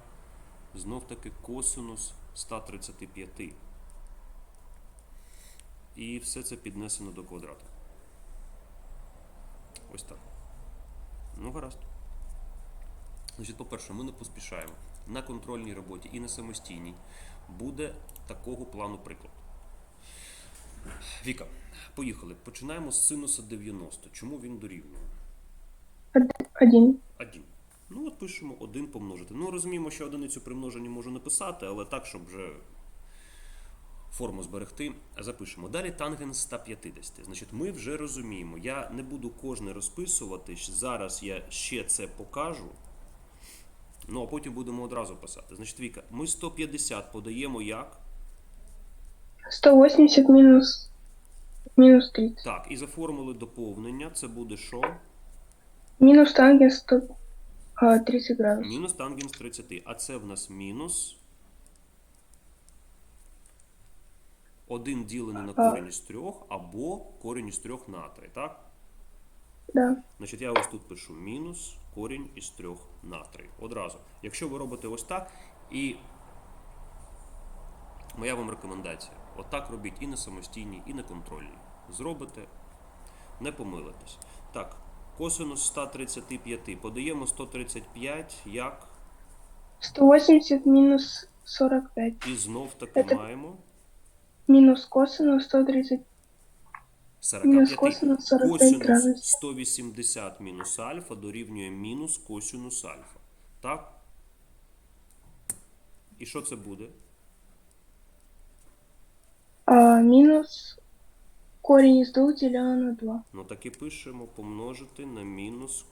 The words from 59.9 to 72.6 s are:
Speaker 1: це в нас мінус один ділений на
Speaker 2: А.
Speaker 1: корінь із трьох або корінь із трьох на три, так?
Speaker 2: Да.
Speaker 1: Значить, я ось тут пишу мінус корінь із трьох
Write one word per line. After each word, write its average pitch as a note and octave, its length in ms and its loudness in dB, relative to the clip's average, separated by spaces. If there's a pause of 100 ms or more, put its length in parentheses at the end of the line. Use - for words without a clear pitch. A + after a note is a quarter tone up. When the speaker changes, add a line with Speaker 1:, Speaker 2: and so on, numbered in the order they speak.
Speaker 1:
це C3 220 -10
в G#2 100 -14
нас G2 240 -12
мінус G2+ 680 -10 (3500)
один A#2+ 360 -8
ділений G#2+ 380 -10
на G2+ 140 -10
Speaker 2:
А. A3+ 140 4
Speaker 1:
корінь - 160 -6
із - 140 -14
трьох F3 480 -16
або G2+ 500 -10
корінь A#2 500 -12
із G2 100 -10
трьох B2+ 300 -14
на E2+ 200 -16
три, - 260 -20
так? - 360 -14 (1040)
Speaker 2:
Да. B3+ 280 2 (160)
Speaker 1:
Значить, G#2+ 220 -14
я B2 120 -6
ось - 140 0
тут - 220 -16
пишу F2 260 -18
мінус C3+ 640 -14 (180)
корінь A#2 400 -12
із - 160 -16
трьох F2+ 380 -16 (140)